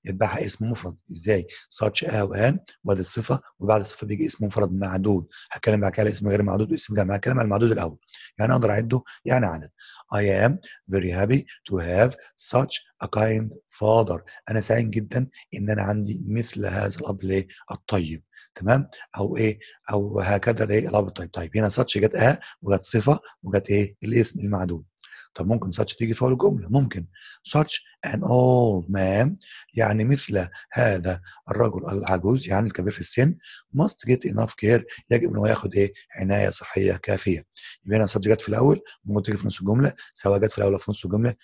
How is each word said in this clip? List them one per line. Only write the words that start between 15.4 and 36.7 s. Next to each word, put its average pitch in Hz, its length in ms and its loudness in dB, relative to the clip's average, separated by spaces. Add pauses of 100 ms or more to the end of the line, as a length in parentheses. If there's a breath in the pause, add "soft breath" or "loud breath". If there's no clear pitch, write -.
إن 101 160 -4
أنا 104 120 0
عندي 104 440 -2
مثل 104 400 -4
هذا 98 340 -4
الأب 98 220 -6
الإيه؟ 95 260 -2 (220 loud breath)
الطيب. 80 520 -4 (320 loud breath)
تمام؟ 123 340 0 (280 loud breath)
أو 101 200 -4
إيه؟ 110 220 0 (320 loud breath)
أو 101 300 -2
هكذا 101 440 0
الإيه؟ 107 240 0
الأب 104 200 0
الطيب. - 240 -12
طيب 87 240 -6
هنا 110 120 2
such 107 300 0
جت - 160 2
آه 127 260 2 (220 loud breath)
وجت 98 220 0
صفة 117 360 2 (220 loud breath)
وجت 98 280 -2
إيه؟ 101 340 0
الاسم 113 360 0
المعدود. 92 440 -4 (500 loud breath)
طب 82 120 -4
ممكن 104 260 0
such - 260 -4
تيجي 113 160 -2
في - 80 -4
أول 127 100 2
الجملة؟ 139 360 0
ممكن. 110 380 0 (420 loud breath)
Such 151 240 2 (340 soft breath)
an - 120 -4
old 120 680 4 (100)
man، 98 340 2 (440 loud breath)
يعني 110 300 2
مثل 104 440 0 (240 loud breath)
هذا 92 480 0 (300 loud breath)
الرجل 95 400 0
العجوز، 98 580 0
يعني 98 180 0
الكبير 98 260 -4
في - 80 -10
السن، 135 360 2 (400 loud breath)
must 147 340 0
get 127 200 2
enough 110 200 -2
care، 110 320 2 (280 loud breath)
يجب 117 200 2
إن 107 60 -4
هو 104 100 0
ياخد 107 280 0
إيه؟ 98 180 2 (240 loud breath)
عناية 98 340 0
صحية 98 420 -2